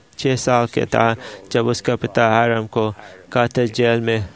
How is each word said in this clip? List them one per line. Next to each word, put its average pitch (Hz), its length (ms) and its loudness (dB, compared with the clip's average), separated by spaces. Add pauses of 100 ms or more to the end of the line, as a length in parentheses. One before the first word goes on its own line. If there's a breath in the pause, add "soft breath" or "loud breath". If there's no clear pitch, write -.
(180)
छह 131 180 0
साल 120 300 0
के - 200 -2
था 113 300 2 (360 loud breath)
जब 117 160 0
उसका 120 280 -2
पिता 117 320 0
आरम 113 400 2
को 107 280 -2 (360 loud breath)
कातल 123 360 0
जेल 117 340 2
में 113 240 -2 (100)